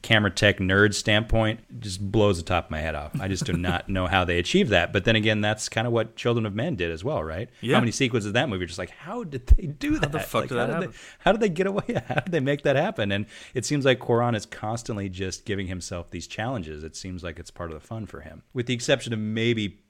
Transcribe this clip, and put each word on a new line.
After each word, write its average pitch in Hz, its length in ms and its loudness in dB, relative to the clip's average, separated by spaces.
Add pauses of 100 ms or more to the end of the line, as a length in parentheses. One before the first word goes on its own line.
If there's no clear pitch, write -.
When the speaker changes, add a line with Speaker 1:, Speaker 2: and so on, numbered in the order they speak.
Speaker 1:
camera 107 280 4
tech 101 280 4
nerd 98 340 6
standpoint, 110 880 0
just 98 200 -8 (120)
blows 101 240 6
the 87 60 -6
top 85 240 0
of - 40 -14
my 76 100 -4
head 78 140 -4
off. 73 240 -8
I 98 100 -4
just 95 180 -2
do 87 80 -2
not 87 340 -2
<laughs> - 0 -
know 92 180 0
how 92 200 4
they 87 120 2
achieved 175 340 4
that. 87 200 4
But 98 120 2
then 113 120 4
again, 107 240 2
that's 107 300 -2
kinda 113 200 -2
what 113 240 0
Children 117 300 0
of 104 100 -4
Men 139 220 -2
did 85 140 -2
as 82 120 -8
well, 92 220 -2
right? 82 240 -6 (140)
Speaker 2:
Yeah. 127 140 2
Speaker 1:
How 123 40 6
many 120 100 2
sequences 117 360 0
of 101 80 -4
that 131 160 2
movie 92 140 -2
are - 20 -6
just 82 120 -10
like, 90 120 -8
"How 220 340 -12
did 143 220 -10
they - 220 8
do 285 260 -2
Speaker 2:
How 311 60 -2
Speaker 1:
that? 143 120 -2
Speaker 2:
the - 80 0
fuck - 220 -2
Speaker 1:
Like, - 80 -4
Speaker 2:
did 123 80 0
Speaker 1:
how 120 80 2
Speaker 2:
that 113 60 -2
Speaker 1:
did 165 100 0
they, 180 100 -4
Speaker 2:
happen? - 80 -20 (200)
Speaker 1:
how 185 120 4
did 208 80 2
they 226 80 4
get 180 180 0
away? 196 200 -2
<laughs> 240 220 -2
How - 80 -4
did - 160 -8
they 160 80 2
make 139 240 0
that 139 120 2
happen?" 139 340 -2
And 101 140 -2 (300)
it 123 100 -4
seems 143 220 0
like 123 140 4
Cuarón 120 360 2
is 101 80 -4
constantly 107 640 -6
just 92 380 -8
giving 98 220 -4
himself 90 420 -8
these 85 160 -10
challenges. 87 580 -6
It 78 100 -12
seems 90 300 -10
like 85 140 -8
it's 80 120 -14
part 85 220 -10
of 76 80 -12
the - 60 -20
fun 113 180 -10
for - 160 -14
him, 82 220 -18 (100)
with 120 140 -4
the 127 80 2
exception 120 400 0
of 110 40 -4
maybe 110 600 0 (120)